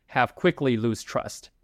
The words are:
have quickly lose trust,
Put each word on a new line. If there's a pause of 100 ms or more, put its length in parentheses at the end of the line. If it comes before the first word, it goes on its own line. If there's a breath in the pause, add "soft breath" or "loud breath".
have
quickly
lose
trust, (120)